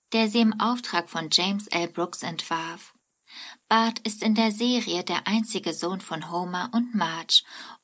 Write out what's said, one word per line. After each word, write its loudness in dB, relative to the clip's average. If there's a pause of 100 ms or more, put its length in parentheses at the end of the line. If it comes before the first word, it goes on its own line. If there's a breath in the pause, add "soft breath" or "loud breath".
(140)
der 2
sie 6
im 2
Auftrag -2
von -8
James 2
L. -2
Brooks 2
entwarf. -8 (760 loud breath)
Bart 2
ist 6
in 4
der 2
Serie 0
der -4
einzige 2
Sohn 0
von -10
Homer -4
und -2
Marge 0 (400 loud breath)